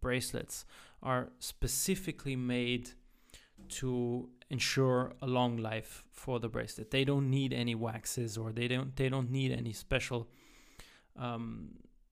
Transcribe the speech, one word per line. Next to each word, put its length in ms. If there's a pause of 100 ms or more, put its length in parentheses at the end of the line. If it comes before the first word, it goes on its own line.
bracelets 640 (360)
are 280 (100)
specifically 960
made 560 (800)
to 600 (220)
ensure 680
a 60
long 320
life 540
for 280
the 80
bracelet. 440
They 120
don't 280
need 220
any 200
waxes 640
or 140
they 160
don't, 280
they 140
don't 220
need 200
any 220
special, 560 (880)
um, 540 (400)